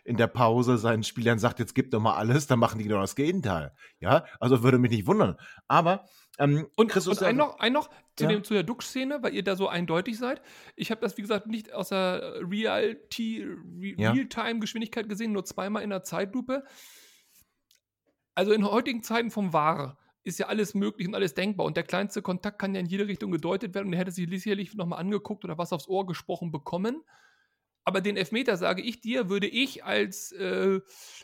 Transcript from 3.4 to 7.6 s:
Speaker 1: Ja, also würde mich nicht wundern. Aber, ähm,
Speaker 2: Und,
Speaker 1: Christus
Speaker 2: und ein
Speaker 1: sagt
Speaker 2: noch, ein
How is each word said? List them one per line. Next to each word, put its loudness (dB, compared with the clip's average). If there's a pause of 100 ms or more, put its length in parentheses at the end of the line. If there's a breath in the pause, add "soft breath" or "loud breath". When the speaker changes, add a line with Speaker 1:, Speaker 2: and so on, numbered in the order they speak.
Speaker 1:
Ja, 4 (140 loud breath)
also 4
würde 8
mich 4
nicht 0
wundern. 4 (300 loud breath)
Aber, 2 (340 soft breath)
ähm, 2
Speaker 2:
Und, 6
Speaker 1:
Christus 0
Speaker 2:
und 0
ein 2
Speaker 1:
sagt -
Speaker 2:
noch, 0
ein 2